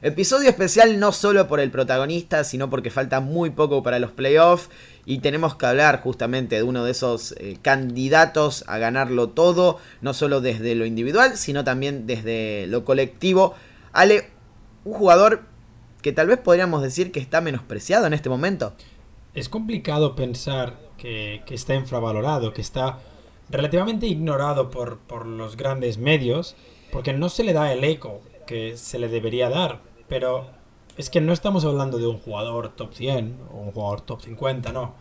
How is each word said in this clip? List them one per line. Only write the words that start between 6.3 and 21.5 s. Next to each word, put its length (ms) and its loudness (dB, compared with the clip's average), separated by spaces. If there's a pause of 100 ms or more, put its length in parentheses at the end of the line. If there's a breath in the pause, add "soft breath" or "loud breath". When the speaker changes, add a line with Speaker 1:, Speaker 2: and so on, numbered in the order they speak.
Speaker 1:
de 80 0
uno 200 -2
de 60 -2
esos, 480 -4
eh, 240 -12
candidatos 1040 2
a 80 -4
ganarlo 540 0
todo, 480 4 (240 loud breath)
no 100 -4
solo 300 0
desde 320 -2
lo 100 0
individual, 540 0
sino 260 -4
también 420 -4
desde 600 -4
lo 180 -2
colectivo. 680 2 (400 loud breath)
Ale, 340 6 (560)
un 80 -10
jugador 520 6 (580)
que 100 -2
tal 140 2
vez 120 4
podríamos 440 4
decir 280 -4
que 80 -6
está 220 -2
menospreciado 680 -2
en 60 0
este 160 -4
momento. 460 -2 (580 soft breath)
Speaker 2:
Es 160 -10
complicado 680 -2
pensar 640 -6 (200)
que, 480 -10
que 80 -14